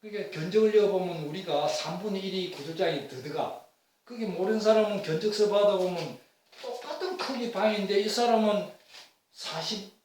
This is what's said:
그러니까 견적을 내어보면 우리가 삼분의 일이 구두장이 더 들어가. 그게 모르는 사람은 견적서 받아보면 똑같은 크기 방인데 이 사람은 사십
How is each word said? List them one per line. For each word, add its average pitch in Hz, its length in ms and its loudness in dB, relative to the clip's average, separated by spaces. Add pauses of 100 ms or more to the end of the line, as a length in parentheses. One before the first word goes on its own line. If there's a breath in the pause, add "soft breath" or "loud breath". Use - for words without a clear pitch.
그러니까 208 300 -8
견적을 196 420 4
내어보면 185 560 4
우리가 156 400 -2
삼분의 185 520 -4
일이 185 300 -4
구두장이 156 580 -2
더 127 140 -12
들어가. - 420 -6 (400)
그게 226 220 -8
모르는 196 340 0
사람은 208 440 4
견적서 208 440 0
받아보면 190 720 2 (420)
똑같은 370 560 -8
크기 240 360 -4
방인데 202 480 2
이 214 80 0
사람은 214 640 2 (600 loud breath)
사십 180 600 -8 (120)